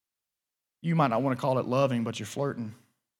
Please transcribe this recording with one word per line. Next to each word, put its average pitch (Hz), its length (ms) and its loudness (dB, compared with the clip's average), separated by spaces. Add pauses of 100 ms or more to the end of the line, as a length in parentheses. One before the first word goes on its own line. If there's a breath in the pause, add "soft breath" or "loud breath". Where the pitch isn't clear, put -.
(840)
You 165 120 0
might 151 140 4
not 117 140 2
want 135 140 2
to 123 40 -8
call 131 180 0
it - 80 -2
loving, 127 380 2
but 110 140 -6
you're 110 80 -8
flirting. 120 480 -6 (460)